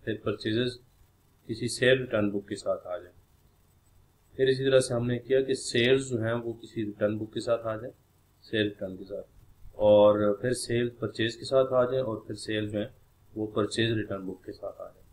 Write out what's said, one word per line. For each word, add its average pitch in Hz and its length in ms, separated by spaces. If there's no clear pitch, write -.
फिर 110 100
purchases 113 540
किसी 117 200
sale 131 320
return 104 320
book 101 160
के 104 80
साथ 95 320
आ 90 100
जाए। 90 160
फिर 131 120
इसी 131 140
तरह 135 160
से 131 140
हमने 120 260
किया 131 220
कि 131 140
sales 131 540
जो 123 80
हैं 113 160
वो 117 200
किसी 113 300
return 104 340
book 110 160
के 117 60
साथ 117 200
आ 113 180
जाए, 120 140
sale 110 220
रिटर्न 98 320
के 95 80
साथ, 95 200
और 104 680
फिर 127 120
sale 120 360
परचेज 113 460
के - 100
साथ 131 280
आ 127 180
जाए 131 100
और 110 260
फिर 113 80
सेल 107 340
जो 107 100
है 107 140
वो 107 100
purchase 113 520
return 98 240
book 92 240
के 104 60
साथ 95 300
आ 92 40
जाए। - 280